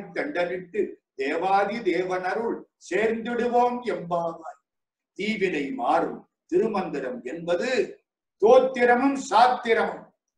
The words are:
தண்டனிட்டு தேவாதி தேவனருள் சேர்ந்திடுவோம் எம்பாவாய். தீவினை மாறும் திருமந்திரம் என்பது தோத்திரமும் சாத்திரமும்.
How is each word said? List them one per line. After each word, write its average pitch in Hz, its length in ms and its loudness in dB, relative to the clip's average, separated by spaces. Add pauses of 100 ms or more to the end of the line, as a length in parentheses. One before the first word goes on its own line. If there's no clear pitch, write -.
(140)
தண்டனிட்டு 175 800 -4 (200)
தேவாதி 190 640 0
தேவனருள் 185 840 -2 (340)
சேர்ந்திடுவோம் 240 920 0
எம்பாவாய். 170 760 -6 (580)
தீவினை 175 560 -2
மாறும் - 560 -2 (160)
திருமந்திரம் 160 760 -2
என்பது 175 720 -2 (520)
தோத்திரமும் 247 720 6 (140)
சாத்திரமும். 220 840 2 (260)